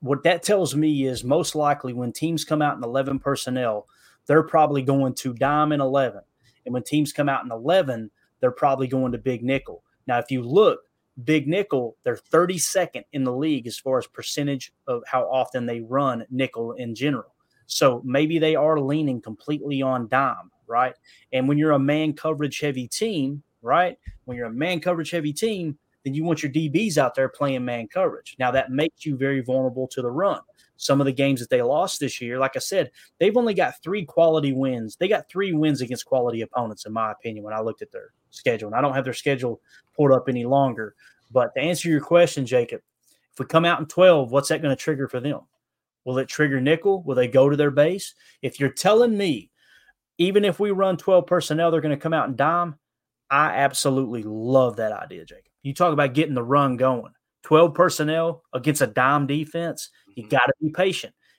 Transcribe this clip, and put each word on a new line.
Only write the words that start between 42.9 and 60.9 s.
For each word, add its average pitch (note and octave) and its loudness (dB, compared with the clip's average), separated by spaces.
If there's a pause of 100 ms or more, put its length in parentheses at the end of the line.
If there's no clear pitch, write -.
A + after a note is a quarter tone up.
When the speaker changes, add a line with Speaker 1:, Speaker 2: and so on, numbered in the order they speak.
Speaker 1:
if - -20
we C3 -6
come E3 2
out E3+ 0
in D3+ -8
twelve, D#3 6
what's C#3 2
that D#3 -2
gonna C#3+ 0
trigger C3+ -4
for B2+ -6
them? C#3 -6 (640)
Will B2+ -4
it C3 -2
trigger C#3 0
nickel? E3+ 2
Will C#3 -4
they B2+ 4
go C3 6
to D3 2
their D3 2
base? D#3 2 (260)
If - -6
you're C#3 0
telling A3 4
me, F3 -2 (640)
even G3 4
if F#3 0
we G#3 0
run F#3+ 0
twelve F#3 4
personnel, E3 2
they're D#3+ 2
gonna D3 0
come D#3+ -4
out C#3 0
in C3 -6
dime, D#3+ 0 (540)
I C#3 2
absolutely C3 0
love A2+ 2
that A2 -2
idea, F2+ -12
Jacob. - -20 (180)
You C#3 -6
talk F3 2
about C#3+ 0
getting D3 0
the A#2+ -2
run C3+ 2
going. B2 0 (300)
Twelve D#3 6
personnel E3 0 (100)
against C#3 0
a B2+ 4
dime C3+ 2
defense, D#3+ -6 (260)
you A#2 -12
Speaker 2:
Mm-hmm. G#2+ -14
Speaker 1:
gotta C3+ 4
be D#3 0
patient. F#3 -2 (260)